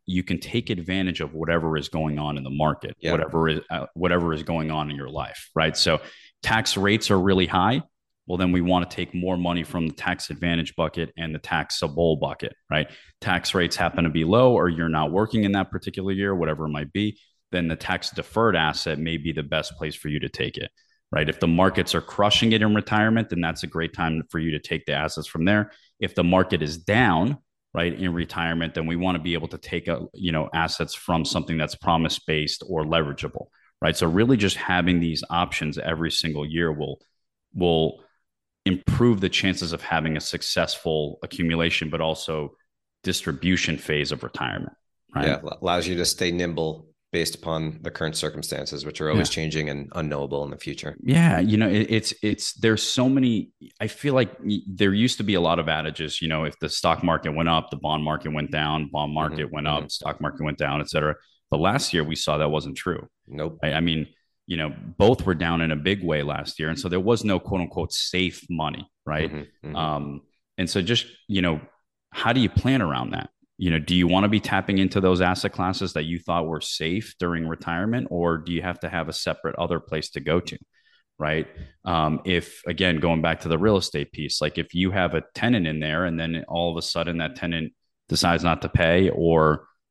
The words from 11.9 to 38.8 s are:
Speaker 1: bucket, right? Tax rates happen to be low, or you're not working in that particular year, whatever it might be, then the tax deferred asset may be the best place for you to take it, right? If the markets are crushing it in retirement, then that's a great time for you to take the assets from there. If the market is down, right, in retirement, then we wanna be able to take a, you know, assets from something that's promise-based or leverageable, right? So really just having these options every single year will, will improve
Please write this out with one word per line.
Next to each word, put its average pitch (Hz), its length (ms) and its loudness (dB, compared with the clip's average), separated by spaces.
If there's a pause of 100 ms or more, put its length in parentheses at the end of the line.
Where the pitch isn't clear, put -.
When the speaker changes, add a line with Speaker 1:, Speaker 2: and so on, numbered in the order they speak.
Speaker 1:
bucket, - 380 -6 (140)
right? 73 220 0 (300)
Tax - 340 0
rates 87 220 2
happen 85 260 0
to 80 80 2
be 80 140 0
low, 113 280 6
or 87 160 4
you're 82 200 0
not 78 240 0
working 107 320 2
in 98 80 2
that 98 180 0
particular 95 400 -6
year, 98 240 0
whatever 78 320 -2
it 76 40 -2
might 73 220 -6
be, 104 280 -2 (320)
then 85 160 0
the 80 80 -2
tax - 340 -4
deferred 110 460 0
asset 78 420 0
may 82 180 -2
be 78 160 -4
the 73 120 -4
best 76 320 -4
place 78 180 -6
for - 140 -10
you 73 100 -2
to - 100 -6
take - 300 -6
it, - 140 -10 (400)
right? 78 160 2
If 80 100 -4
the 87 80 2
markets 90 480 4
are 82 60 0
crushing 104 500 2
it 110 120 4
in 107 120 4
retirement, 107 560 2
then 87 100 -2
that's 82 220 -2
a 82 60 -6
great 82 260 -2
time 80 340 0
for 80 120 -4
you 80 100 0
to 76 80 -2
take 80 280 -4
the 73 80 -2
assets 76 340 -4
from 80 160 -2
there. 104 260 4 (300)
If - 160 -4
the 90 80 4
market 90 380 4
is 76 160 -2
down, 107 600 2 (360)
right, 85 180 0
in 90 200 -2
retirement, 82 600 -2
then 80 120 -2
we 85 100 -2
wanna 90 240 0
be 85 140 -2
able 80 140 -4
to 82 100 -12
take 85 280 -6
a, 85 180 -2 (100)
you 87 180 -2
know, 78 200 0
assets 82 440 -2
from 82 280 0
something 82 340 -2
that's 76 180 -4
promise-based 80 920 0
or 82 140 -2
leverageable, 76 640 -2 (340)
right? 82 160 2
So 85 120 2
really 113 280 6
just 98 200 2
having 90 420 2
these 82 320 0
options 82 480 -2
every 80 320 -2
single 73 340 -2
year 82 280 0
will, 71 260 -6 (560)
will 82 480 2 (640)
improve 101 540 4